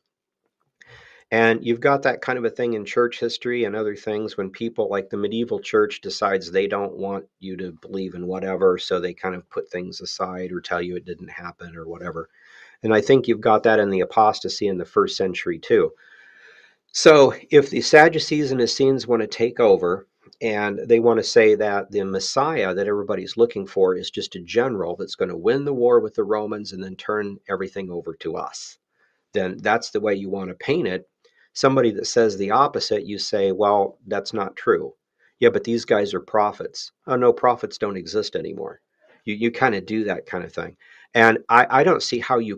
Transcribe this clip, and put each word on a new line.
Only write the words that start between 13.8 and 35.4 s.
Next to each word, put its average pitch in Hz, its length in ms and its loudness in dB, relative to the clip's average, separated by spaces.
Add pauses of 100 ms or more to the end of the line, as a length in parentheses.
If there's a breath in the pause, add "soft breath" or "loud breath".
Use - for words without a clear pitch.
the 95 100 0
apostasy 104 640 0
in 95 100 -2
the 87 80 -6
first 98 300 0
century 87 440 -4
too. 98 320 2 (1000 soft breath)
So 143 420 8 (160)
if 139 200 6
the - 120 -4
Sadducees 151 720 6
and 131 80 -2
Essenes 123 480 2
want 117 140 2
to 107 60 -2
take - 320 -2
over, 95 480 4 (340)
and 104 460 -2
they 117 120 6
want 113 200 4
to 101 40 -2
say 110 300 6
that 101 380 0
the 101 120 -2
Messiah 98 720 -2
that 98 140 -2
everybody's 101 500 -4
looking 113 300 0
for 92 280 2
is 90 140 -10
just - 260 -10
a 92 60 -10
general 95 540 -2
that's 90 180 -10
gonna 90 240 -6
win 117 260 0
the 143 100 -4
war 120 260 4
with 107 160 -4
the 110 80 -2
Romans 107 500 -4
and 95 100 -12
then 95 120 -12
turn 101 420 -6 (100)
everything 95 440 -6
over 85 240 -10
to 82 200 -10
us, - 440 -12 (540)
then 95 260 -4
that's 107 320 -2
the 107 80 -2
way 104 160 0
you 98 140 -8
want 95 200 -6
to 85 60 -12
paint 147 320 -2
it. 92 200 -6 (460)
Somebody 131 380 2
that 98 160 -8
says 110 300 2
the 98 120 -4
opposite, 107 560 0
you 101 140 -10
say, 98 320 -2
"Well, 101 560 0
that's 98 260 -6
not 98 220 -6
true." - 400 0 (420)
"Yeah, 117 120 6